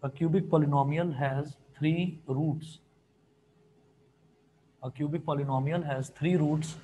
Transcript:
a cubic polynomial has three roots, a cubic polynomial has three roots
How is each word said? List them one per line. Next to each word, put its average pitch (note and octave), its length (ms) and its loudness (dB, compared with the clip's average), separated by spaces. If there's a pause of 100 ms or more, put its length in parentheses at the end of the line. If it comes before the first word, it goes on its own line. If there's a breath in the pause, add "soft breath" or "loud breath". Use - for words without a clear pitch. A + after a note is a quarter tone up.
a C#3 60 0
cubic E3 400 0
polynomial D3 640 2
has C#3 440 -2 (200)
three D#3+ 500 0
roots, D3+ 520 -2 (2000)
a C3 80 -8
cubic D3 360 -4
polynomial C#3+ 600 0
has C3 240 -4
three F3 260 0
roots D#3 480 2